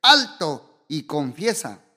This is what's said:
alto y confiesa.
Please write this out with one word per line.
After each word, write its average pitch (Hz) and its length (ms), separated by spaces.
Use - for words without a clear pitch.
alto 233 880
y 151 140
confiesa. 147 800